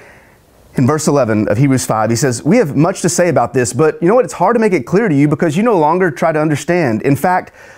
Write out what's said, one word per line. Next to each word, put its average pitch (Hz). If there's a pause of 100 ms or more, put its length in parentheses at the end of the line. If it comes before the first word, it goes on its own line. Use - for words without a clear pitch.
(760)
in 139
verse 151
eleven 117
of 104
Hebrews 131
five, 110
he 117
says, 123
"We 180
have 185
much 165
to 185
say 180
about 127
this, 127
but 151
you 170
know 226
what? 254
It's 156
hard 202
to 226
make 214
it 147
clear 208
to 156
you 143
because 151
you 202
no 226
longer 170
try 165
to 160
understand. 156
In 139
fact, 180 (260)